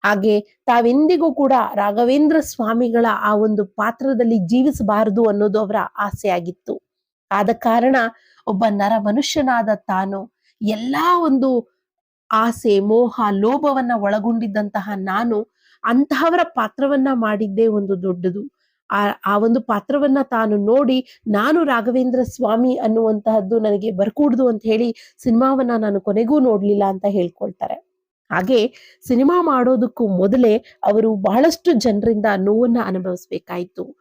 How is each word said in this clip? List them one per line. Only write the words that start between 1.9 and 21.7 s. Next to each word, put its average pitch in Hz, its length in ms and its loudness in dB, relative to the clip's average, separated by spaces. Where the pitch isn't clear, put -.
ಸ್ವಾಮಿಗಳ 233 680 0
ಆ 208 240 0
ಒಂದು 214 300 2
ಪಾತ್ರದಲ್ಲಿ 233 720 -2
ಜೀವಿಸಬಾರದು 214 880 0
ಅನ್ನೋದು 208 360 2
ಅವರ 208 160 -4
ಆಸೆ 208 300 -4
ಆಗಿತ್ತು. 180 520 -6
ಆದ 202 220 0
ಕಾರಣ 233 440 2
ಒಬ್ಬ 208 220 -2
ನರ 202 300 0
ಮನುಷ್ಯನಾದ 240 760 -2
ತಾನು 196 560 -6
ಎಲ್ಲಾ 262 560 0
ಒಂದು 269 600 0
ಆಸೆ, 220 480 0
ಮೋಹ, 220 400 0
ಲೋಭವನ್ನ 254 680 0
ಒಳಗೊಂಡಿದ್ದಂತಹ 208 1000 -4
ನಾನು 208 600 -4
ಅಂತಹವರ 285 580 0
ಪಾತ್ರವನ್ನ 269 680 -2
ಮಾಡಿದ್ದೇ 214 540 0
ಒಂದು 196 360 -2
ದೊಡ್ಡದು. 185 540 -4
ಆ, 202 180 -2
ಆ 202 120 0
ಒಂದು 226 220 2
ಪಾತ್ರವನ್ನ 269 640 0
ತಾನು 226 340 -2
ನೋಡಿ 254 680 0
ನಾನು 247 380 0
ರಾಘವೇಂದ್ರ 254 580 0